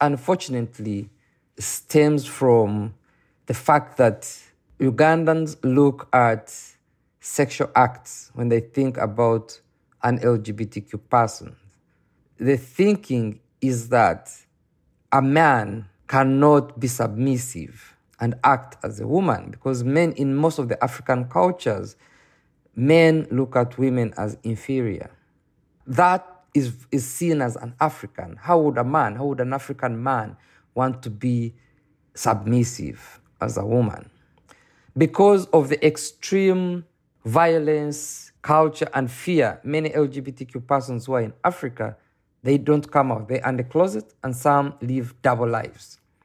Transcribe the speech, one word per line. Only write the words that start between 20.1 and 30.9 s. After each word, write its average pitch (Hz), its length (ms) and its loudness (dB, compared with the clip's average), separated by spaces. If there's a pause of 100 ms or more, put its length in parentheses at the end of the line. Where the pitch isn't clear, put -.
in 139 220 -2
most 156 240 0
of 127 120 -4
the - 120 -6
African 123 460 -2
cultures, 123 680 -2 (800)
men 160 560 4
look 127 240 -2
at 123 220 0
women 123 400 0
as 104 260 -6
inferior. 113 680 -6 (760)
That 180 400 2 (280)
is, 127 180 0 (180)
is 135 160 -2
seen 165 360 -2
as 117 140 -2
an 120 240 -14
African. - 600 -6
How 175 200 2
would 143 180 2
a 120 60 0
man, 123 320 0
how 135 100 -6
would 135 140 -4
an 127 120 -4
African 127 500 -6
man 117 360 -4 (360)
want 127 280 -2